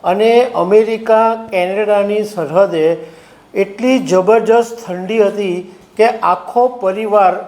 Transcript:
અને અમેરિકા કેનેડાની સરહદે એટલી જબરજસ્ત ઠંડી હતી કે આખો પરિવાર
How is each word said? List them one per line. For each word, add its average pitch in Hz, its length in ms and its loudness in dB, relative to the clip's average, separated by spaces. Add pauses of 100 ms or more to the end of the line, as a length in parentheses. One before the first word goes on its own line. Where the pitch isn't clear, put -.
અને 226 500 2
અમેરિકા 220 960 2
કેનેડાની 202 720 -2
સરહદે 170 720 0 (580)
એટલી 226 440 0
જબરજસ્ત 214 880 0
ઠંડી 185 340 -2
હતી 196 520 -4 (220)
કે 220 120 4
આખો 226 600 0
પરિવાર 202 680 0 (120)